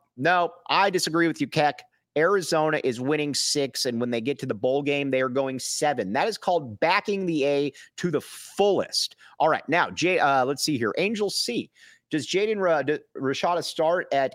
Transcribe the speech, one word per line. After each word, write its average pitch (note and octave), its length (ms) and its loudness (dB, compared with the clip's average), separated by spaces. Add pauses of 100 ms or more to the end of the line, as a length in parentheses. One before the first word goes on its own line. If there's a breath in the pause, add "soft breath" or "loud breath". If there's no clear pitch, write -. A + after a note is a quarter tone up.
(180)
no, E3+ 340 2 (180)
I F#3 200 4
disagree E3+ 380 2
with D#3 120 -2
you, C3+ 80 0
Keck. D3 360 0 (340)
Arizona D#3+ 680 2
is A#2+ 160 -2
winning D3 360 -2
six, - 500 -2
and A#2+ 140 -2
when A#2+ 100 -2
they A#2 120 -2
get C3 180 -4
to C3+ 80 -6
the B2 80 -4
bowl B2+ 260 0
game, C#3+ 300 -2
they C3 100 2
are C3 80 0
going C3 300 -2
seven. B2 540 -2
That D#3 140 2
is A3 80 -4
called D3 440 -4
backing F#3+ 480 0
the D3+ 180 0
A C#3+ 280 0 (240 loud breath)
to F3+ 120 -2
the D3 120 0
fullest. - 960 -2 (240 loud breath)
All D#3 100 4
right, C#3+ 180 -2
now, C#3+ 240 2
Jay, D#3+ 260 0
uh, C#3 260 4
let's C3+ 200 -2
see C#3+ 160 0
here. A2 180 0
Angel G3+ 320 -2
C, - 400 -4 (400 loud breath)
does C3+ 160 -2
Jaden G#3 340 0
Ra-, E3 220 2
d-, C#3 180 0 (160)
Rashada D3 480 -2
start E3+ 480 0
at C3+ 240 0